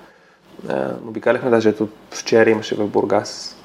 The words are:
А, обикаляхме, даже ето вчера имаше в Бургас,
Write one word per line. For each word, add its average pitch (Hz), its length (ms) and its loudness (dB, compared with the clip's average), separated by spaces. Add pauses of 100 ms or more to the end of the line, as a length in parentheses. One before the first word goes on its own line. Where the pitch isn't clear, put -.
(680)
А, 135 220 -4 (180)
обикаляхме, 120 420 -2
даже 110 180 4
ето 107 200 0 (220)
вчера 113 400 4
имаше 110 240 -2
в 104 120 -2
Бургас, 104 800 -2